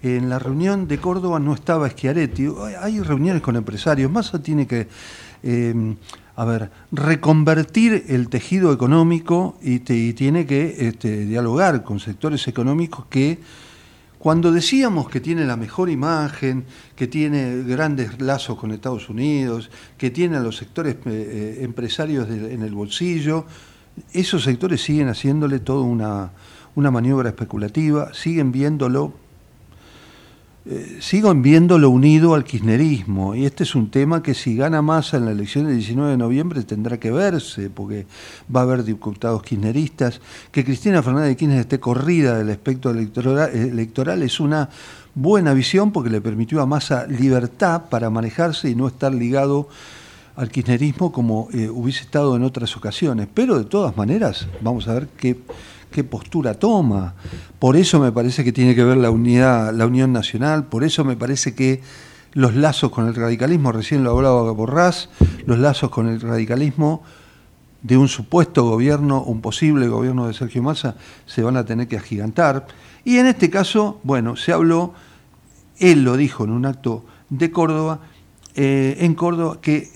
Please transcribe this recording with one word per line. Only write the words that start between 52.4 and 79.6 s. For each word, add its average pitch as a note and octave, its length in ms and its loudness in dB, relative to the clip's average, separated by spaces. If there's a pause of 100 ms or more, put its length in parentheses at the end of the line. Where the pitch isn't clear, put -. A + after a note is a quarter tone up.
otras B2+ 320 -4
ocasiones. A2 600 -4
Pero A3+ 240 2
de G#2+ 80 -2
todas E3+ 320 -2
maneras, B2 500 -2 (140)
vamos A2+ 260 -4
a A2+ 60 -2
ver C#3 140 -4 (100)
qué, B2 180 0 (560)
qué D3 100 -2
postura B2 520 -4
toma. A#2+ 600 2 (460)
Por C3 160 6
eso F3 240 6
me C3 100 4
parece A#2+ 320 0
que A#2+ 100 2
tiene B2 220 6
que A#2+ 80 6
ver B2+ 140 6
la A#2+ 140 4
unidad, A#2+ 640 4
la A2+ 140 2
unión B2+ 260 2
nacional, C3+ 540 0
por A#2 160 -2
eso D#3 220 0
me B2+ 120 -2
parece A#2+ 380 -4
que C3 280 0 (500)
los B2 240 2
lazos C#3+ 340 2
con A2+ 160 -2
el A#2 80 -2
radicalismo, A#2+ 560 0
recién A2+ 320 0
lo A#2+ 80 2
hablaba B2 400 4
Borrás, C#3 580 0 (380)
los A#2+ 140 2
lazos C3+ 300 2
con A2+ 180 0
el A2+ 120 -4
radicalismo B2+ 840 0 (800)
de A#2+ 140 4
un C3+ 120 6
supuesto C#3+ 560 2
gobierno, C3+ 580 2
un A2+ 180 -4
posible C3 460 2
gobierno A#2+ 400 0
de A2 80 -4
Sergio B2 300 -4
Massa, C#3 320 -4 (300)
se - 160 -4
van B2 140 2
a A#2+ 80 0
tener A#2 220 -4
que A#2 100 -6
agigantar. A2 720 -2 (380)
Y B3 140 4
en B3+ 80 6
este G#3 220 4
caso, G3+ 540 0
bueno, A#2+ 320 0
se - 180 -2
habló, E3 400 2 (840)
él E3+ 240 8
lo B2+ 140 4
dijo C3+ 280 0
en G#2 60 -2
un B2 160 0
acto A#2+ 380 -4 (260)
de E3 220 -2
Córdoba, D#3+ 480 0 (560)
eh, C3+ 440 2
en E3 140 4
Córdoba, E3 460 -2